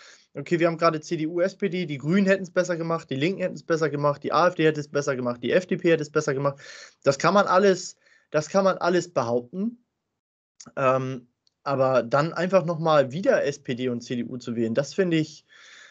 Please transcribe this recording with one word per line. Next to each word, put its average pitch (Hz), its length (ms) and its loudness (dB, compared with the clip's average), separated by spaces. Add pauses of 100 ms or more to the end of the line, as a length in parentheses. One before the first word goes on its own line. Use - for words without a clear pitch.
(340)
„Okay, 143 240 -4
wir 165 80 2
haben 165 120 -2
gerade 165 220 2
C 165 160 -6
D 156 100 -4
U, 175 140 -4
S 196 140 0
P 202 140 -4
D, 175 180 -4
die 147 120 -8
Grünen 180 280 2
hätten's 190 240 0
besser 175 260 0
gemacht, 165 340 -4
die 135 60 -2
Linken 170 260 -2
hätten's 170 200 -6
besser 160 280 0
gemacht, 143 340 -2
die 156 80 -2
A 165 160 4
F 175 60 0
D 160 100 0
hätte 151 160 2
es 143 80 -10
besser 143 260 -2
gemacht, 123 280 -4
die 123 100 -2
F 185 140 0
D 190 100 -2
P 170 160 2
hätte 156 100 2
es 143 80 -8
besser 151 240 -2
gemacht.“ 139 240 -4 (460)
Das 139 140 2
kann 170 160 2
man 196 120 4
alles, 185 500 2 (340)
das 151 180 -2
kann 190 160 2
man 185 140 2
alles 175 340 0
behaupten. 127 720 -4 (920)
Ähm, 131 520 0 (360)
aber 131 380 2
dann 143 300 0
einfach 180 320 2
noch 165 140 -4
mal 151 340 2
wieder 190 320 2
S 143 140 -4
P - 160 -6
D 123 160 -4
und 120 100 -4
C 123 160 -6
D 120 80 -4
U 127 140 -10
zu 120 180 -8
wählen, 117 180 -2
das 143 200 -2
finde 175 240 0
ich, - 260 -6 (460)